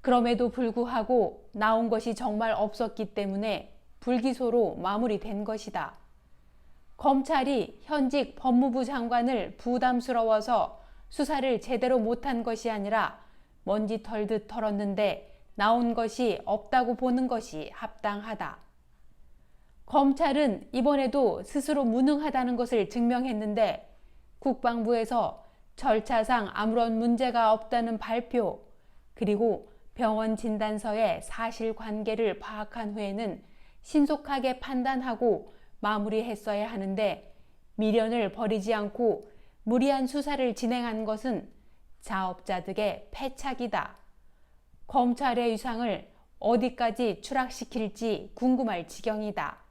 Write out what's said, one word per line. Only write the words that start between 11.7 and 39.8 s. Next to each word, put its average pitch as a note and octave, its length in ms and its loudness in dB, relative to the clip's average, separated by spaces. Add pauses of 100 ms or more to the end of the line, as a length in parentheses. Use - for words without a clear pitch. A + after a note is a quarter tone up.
못한 A#3+ 440 -2
것이 A3+ 280 -4
아니라 G#3 480 0 (440)
먼지 G#3+ 400 0
털듯 G#3+ 440 -4
털었는데 G#3 920 -2 (140)
나온 A#3 400 4
것이 A3+ 500 0
없다고 A#3 520 0
보는 B3+ 300 0
것이 A3 460 -6
합당하다. G#3 840 -8 (1300)
검찰은 C#4 880 2
이번에도 C4 720 2
스스로 C#4+ 420 0
무능하다는 C4 720 2
것을 A#3+ 340 0
증명했는데 A3+ 1000 0 (520)
국방부에서 A#3 1040 0 (300)
절차상 A3 760 2
아무런 A3+ 460 2
문제가 A#3 560 4
없다는 A3+ 420 -2
발표, A3+ 680 -2 (480)
그리고 G#3 580 0 (220)
병원 A3 420 0
진단서의 G#3+ 880 -2
사실관계를 A3 1160 -4
파악한 G#3+ 540 -8
후에는 G#3 460 -4 (420)
신속하게 C#4+ 760 0
판단하고 B3 960 0 (240)
마무리했어야 G#3+ 920 -2
하는데 G3 640 -2 (440)
미련을 A3 560 2
버리지 A3 420 0
않고 G#3 560 -2 (320)
무리한 C4 460 2